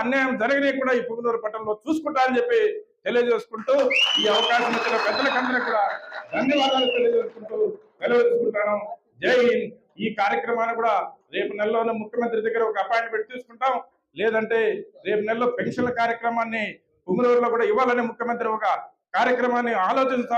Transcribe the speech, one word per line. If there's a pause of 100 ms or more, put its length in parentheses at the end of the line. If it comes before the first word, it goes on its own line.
అన్యాయం
జరగని
కూడా
ఈ
పుంగనూరు
పట్టణంలో (120)
చూసుకుంటా
అని
చెప్పి (460)
తెలియజేసుకుంటూ, (480)
ఈ
అవకాశం
ఇచ్చిన
పెద్దలకందరికీ
కూడా (520)
ధన్యవాదాలు
తెలియజేసుకుంటూ (440)
సెలవు
తీసుకుంటాను. (460)
జై (100)
హింద్. (320)
ఈ (120)
కార్యక్రమాన్ని
కూడా (420)
రేపు
నెలలోనే
ముఖ్యమంత్రి
దగ్గర
ఒక
అపాయింట్‌మెంట్
తీసుకుంటాం, (460)
లేదంటే (480)
రేపు
నెలలో (100)
పెన్షన్ల
కార్యక్రమాన్ని (420)
పుంగనూరులో
కూడా
ఇవ్వాలని
ముఖ్యమంత్రి
ఒక (500)
కార్యక్రమాన్ని (140)
ఆలోచిస్తా